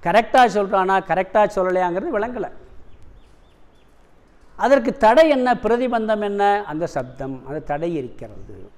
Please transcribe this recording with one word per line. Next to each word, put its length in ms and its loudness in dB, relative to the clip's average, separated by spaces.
கரெக்டா 400 4
சொல்றானா, 400 0
கரெக்டா 320 0
சொல்லலையாங்கிறது 640 -2
விளங்கல. 280 -6
அதற்கு 320 2
தடை 200 8
என்ன, 120 0
பிரதிபந்தம் 640 0
என்ன? 160 -2
அந்த 140 -4
சப்தம், 380 -8
அந்த 100 -8
தடை 200 -4
இருக்கிறது. 540 -14